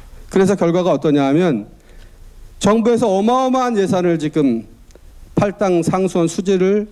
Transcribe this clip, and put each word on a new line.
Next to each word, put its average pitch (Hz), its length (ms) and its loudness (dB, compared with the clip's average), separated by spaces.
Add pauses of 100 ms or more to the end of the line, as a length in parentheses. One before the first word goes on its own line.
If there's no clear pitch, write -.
(300)
그래서 190 240 2
결과가 175 380 0
어떠냐 143 360 0
하면 139 380 0 (920)
정부에서 226 480 2
어마어마한 247 720 0
예산을 180 400 0
지금 143 480 -2 (680)
팔당 190 480 0
상수원 180 460 0
수질을 196 640 0